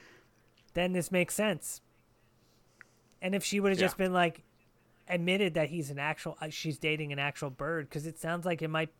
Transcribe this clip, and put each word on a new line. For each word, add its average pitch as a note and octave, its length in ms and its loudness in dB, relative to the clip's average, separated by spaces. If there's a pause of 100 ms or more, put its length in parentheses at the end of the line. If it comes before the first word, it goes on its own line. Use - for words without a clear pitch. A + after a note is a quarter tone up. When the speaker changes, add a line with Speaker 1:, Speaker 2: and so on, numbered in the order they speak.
(760)
Speaker 1:
then F3+ 180 0
this F3+ 200 0
makes F3+ 220 2
sense. G#3 460 -2 (1400)
And F#3 140 0
if G3 80 0
she G3+ 160 0
would've G3 200 4
Speaker 2:
Yeah. F#3 80 6
Speaker 1:
just F3+ 100 -2
been, F#3 160 2
like, F3 300 4 (680)
admitted F3+ 460 2
that D#3 160 2
he's D3+ 200 -4
an C#3+ 80 -8
actual, D3+ 440 -4
uh, D#3 80 -6
she's D3+ 280 -4
dating D#3 340 -2
an C#3 60 -4
actual C#3+ 320 -2
bird, D3 400 -4
'cause D3 160 -6
it D#3+ 120 -10
sounds E3+ 260 -4
like E3+ 160 0
it D#3+ 80 -2
might, D#3+ 320 -2